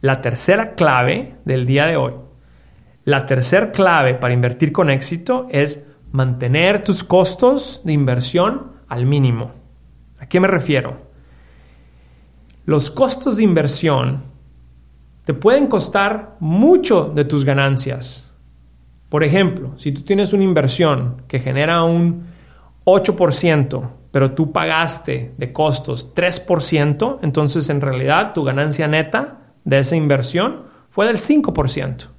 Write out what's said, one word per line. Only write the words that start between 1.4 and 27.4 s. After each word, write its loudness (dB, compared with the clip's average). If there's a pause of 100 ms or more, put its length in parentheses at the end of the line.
del -2
día 2
de 0
hoy, -2 (920)
la 0
tercer 0
clave 2
para -2
invertir 0
con 2
éxito -2
es -2 (240)
mantener 0
tus 0
costos 2
de -2
inversión 0 (140)
al -4
mínimo. 0 (680)
¿A -18
qué 2
me 4
refiero? -2 (1700)
Los 0
costos 0
de 2
inversión 0 (1000)
te -4
pueden 2
costar -2
mucho 4
de 0
tus 0
ganancias. -2 (760)
Por 0
ejemplo, 0
si -6
tú -6
tienes 0
una 2
inversión 0
que -4
genera 0
un 0 (580)
ocho 4
por 2
ciento, 0 (140)
pero 2
tú -2
pagaste -2
de -8
costos -4
tres -2
por -2
ciento, 0
entonces -2